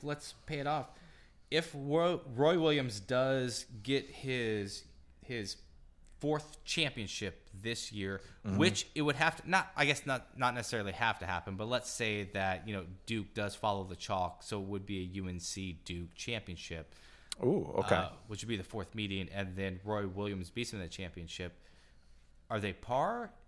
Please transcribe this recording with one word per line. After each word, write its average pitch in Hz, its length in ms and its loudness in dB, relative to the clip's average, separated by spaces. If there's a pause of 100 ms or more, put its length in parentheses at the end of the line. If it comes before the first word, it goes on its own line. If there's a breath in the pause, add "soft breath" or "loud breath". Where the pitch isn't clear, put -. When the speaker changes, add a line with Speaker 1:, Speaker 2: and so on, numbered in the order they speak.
Speaker 1:
let's 147 320 -4 (120)
pay 156 120 -4
it 139 80 -2
off. 147 240 0 (600 soft breath)
If 160 240 2
Roy, 156 440 4 (160)
Roy 156 240 8
Williams 139 420 4
does 127 640 2 (180)
get 135 240 2
his, 110 800 -2 (400)
his 113 320 -4 (640)
fourth 151 440 0
championship 110 840 0 (140)
this 113 300 -2
year, 98 280 -2 (260 loud breath)
Speaker 2:
Mm-hmm. 98 120 2
Speaker 1:
which 180 360 6
it 151 80 0
would 147 140 4
have 160 260 4
to, - 80 -6
not, 185 260 4
I 147 100 6
guess 143 200 2
not, 131 320 -2
not 123 160 4
necessarily 107 380 -2
have 113 280 2
to 87 60 -6
happen, 92 300 -2
but 107 120 -4
let's 120 220 0
say 104 340 0 (100)
that, 95 340 0
you 104 60 -2
know, 95 100 -4 (220)
Duke 110 280 -2
does 104 200 -2
follow 98 300 2
the 90 120 -8
chalk, 90 460 -2
so 107 180 -4
it 98 60 -4
would 98 200 -4
be 101 140 -2
a 90 40 -2 (120)
U 92 120 -4
N 90 120 -4
C 92 440 -6
Duke 85 300 -6
championship. 87 800 -6 (480 loud breath)
Speaker 2:
Ooh, 80 360 2
okay. 95 160 6
Speaker 1:
Uh, 80 140 2 (180)
which 104 160 -8
would 110 60 -8
be 113 80 0
the 92 80 -4
fourth 101 300 -6
meeting, 98 380 -2
and 95 240 -4
then 95 280 -2
Roy 104 220 0
Williams 95 440 -4
beats 120 220 -4
him 104 80 -6
in 87 60 -4
the 80 40 -8
championship. 87 600 -8 (960 soft breath)
Are 110 100 0
they 101 140 0
par? 190 560 0 (180)